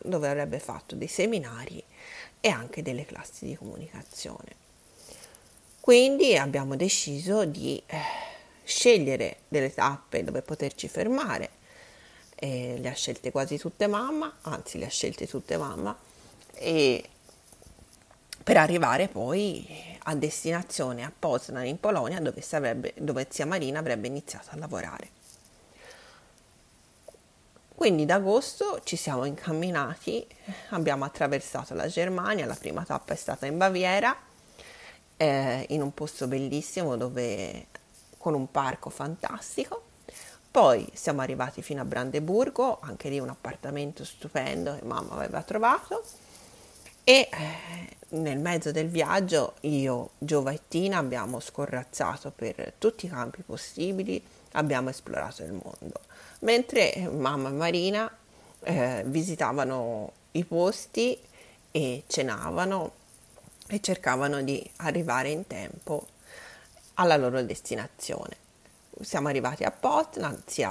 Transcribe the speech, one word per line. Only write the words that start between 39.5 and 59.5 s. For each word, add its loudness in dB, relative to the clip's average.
Poi 8
siamo -2
arrivati -4
fino -6
a -4
Brandeburgo, 0
anche -10
lì -2
un -4
appartamento -8
stupendo -4
che -12
mamma -6
aveva -4
trovato, 2
e, 10
eh, -8
nel -2
mezzo 0
del 0
viaggio 2
io, 0
Giova 2
e -4
Tina 2
abbiamo -2
scorrazzato -4
per -6
tutti 2
i -6
campi -6
possibili, -4
abbiamo 2
esplorato -6
il -8
mondo, -10
mentre 4
mamma 0
e -4
Marina, 0
eh, 2
visitavano -2